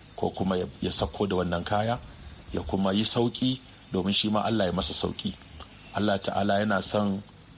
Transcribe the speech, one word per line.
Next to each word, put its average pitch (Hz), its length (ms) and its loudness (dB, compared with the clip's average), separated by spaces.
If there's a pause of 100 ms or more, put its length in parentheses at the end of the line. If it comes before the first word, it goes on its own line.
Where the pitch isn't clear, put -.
(160)
ko 95 140 0
kuma 95 260 0
ya, 90 100 0 (160)
ya 90 100 0
sako - 340 -2
da 95 100 0
wannan 87 280 0
kaya, 110 340 0 (540)
ya - 100 -2
kuma 95 300 2
yi 107 120 4
sauƙi 123 540 2 (340)
domin 95 220 2
shi 107 160 2
ma 104 120 4
Allah 107 240 2
ya 87 60 2
masa 92 220 0
sauƙi. - 400 -2 (600)
Allah 101 240 2
Ta'ala 101 420 2
yana 104 220 2
son 101 400 0 (360)